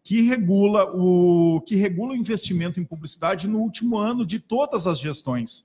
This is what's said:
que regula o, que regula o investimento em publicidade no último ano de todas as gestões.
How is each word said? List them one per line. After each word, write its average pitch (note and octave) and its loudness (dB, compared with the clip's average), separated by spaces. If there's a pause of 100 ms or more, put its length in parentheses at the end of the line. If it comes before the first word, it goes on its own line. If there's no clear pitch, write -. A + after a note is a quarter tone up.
que A3+ 0
regula G3+ 4
o, F3 4
que G#3 -4
regula G3+ 0
o - -4
investimento F3+ -4
em F3 -4
publicidade E3 -6
no G#3+ -2
último A3+ -2
ano A3+ -2
de F3+ -4
todas A#3 -2
as E3 0
gestões. B2+ -6